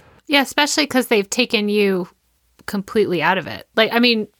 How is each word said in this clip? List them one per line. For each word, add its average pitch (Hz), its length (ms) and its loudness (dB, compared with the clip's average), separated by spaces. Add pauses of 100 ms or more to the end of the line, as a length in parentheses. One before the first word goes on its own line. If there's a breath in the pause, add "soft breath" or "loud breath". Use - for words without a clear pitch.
(280 soft breath)
Yeah, 277 140 2
especially 294 440 -2
'cause 254 220 0
they've 202 200 0
taken 226 400 -2
you 196 400 0 (580)
completely 196 540 -2
out 170 180 2
of 143 100 -8
it. - 260 -14
Like, 220 180 2
I 233 60 2
mean, 233 300 2 (120)